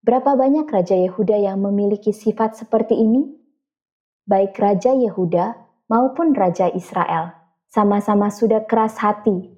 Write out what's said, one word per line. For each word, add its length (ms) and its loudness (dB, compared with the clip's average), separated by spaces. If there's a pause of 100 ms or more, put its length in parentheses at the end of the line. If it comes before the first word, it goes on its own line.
Berapa 320 2
banyak 320 2
raja 320 0
Yehuda 400 0
yang 240 -2
memiliki 480 -2
sifat 480 -4
seperti 400 -2
ini? 320 2 (960)
Baik 320 0
raja 320 2
Yehuda 640 -2 (320)
maupun 480 0
raja 360 0
Israel 600 -4 (400)
sama-sama 560 2
sudah 400 0
keras 320 0
hati 480 -2 (100)